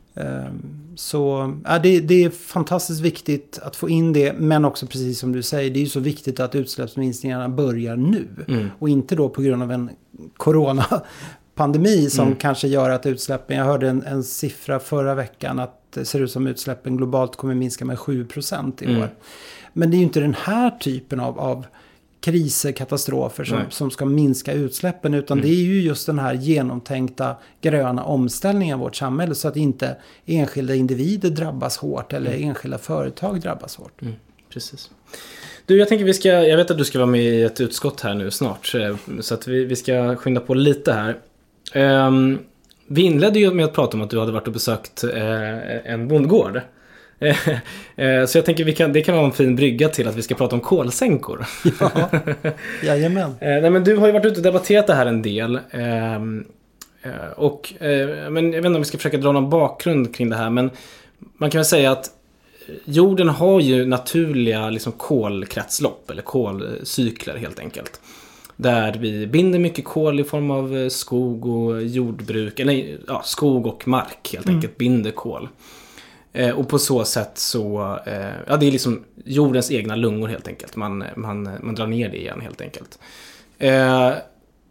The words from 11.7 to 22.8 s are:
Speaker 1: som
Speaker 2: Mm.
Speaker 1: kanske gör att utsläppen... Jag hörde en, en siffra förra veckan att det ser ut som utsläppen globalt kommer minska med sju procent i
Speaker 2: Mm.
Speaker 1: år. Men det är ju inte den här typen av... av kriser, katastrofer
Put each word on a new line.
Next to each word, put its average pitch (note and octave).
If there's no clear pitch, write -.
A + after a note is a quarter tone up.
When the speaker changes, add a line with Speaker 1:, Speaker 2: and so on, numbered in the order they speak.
Speaker 1:
som C#3
Speaker 2:
Mm. C3+
Speaker 1:
kanske C#3
gör C3+
att B2+
utsläppen... C3+
Jag C3+
hörde C3+
en, C3
en C#3
siffra C3+
förra C#3
veckan C3
att B2
det C3
ser C#3
ut B2+
som C3
utsläppen B2+
globalt B2+
kommer C3
minska B2+
med B2+
sju B2+
procent C#3+
i -
Speaker 2:
Mm. A#2
Speaker 1:
år. G#2
Men E3
det F3
är F3+
ju F3+
inte D#3
den C#3+
här A#3
typen C3
av... B2
av C3
kriser, D#3
katastrofer C3